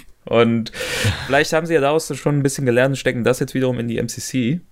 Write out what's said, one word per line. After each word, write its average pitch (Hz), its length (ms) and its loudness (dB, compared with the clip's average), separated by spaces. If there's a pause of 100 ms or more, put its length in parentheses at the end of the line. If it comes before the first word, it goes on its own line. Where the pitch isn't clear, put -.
(260)
Und 113 460 2 (560)
vielleicht 202 260 2
haben 160 140 0
sie 165 80 2
ja 143 60 2
daraus 151 360 0
schon 147 220 0
ein - 20 2
bisschen 139 240 0
gelernt 127 280 4
und 127 40 -2
stecken 127 260 -2
das 123 160 2
jetzt 135 140 -4
wiederum 127 240 0
in 117 100 -4
die 117 120 -4
M 123 80 -2
C - 120 -10
C 127 420 -2 (100)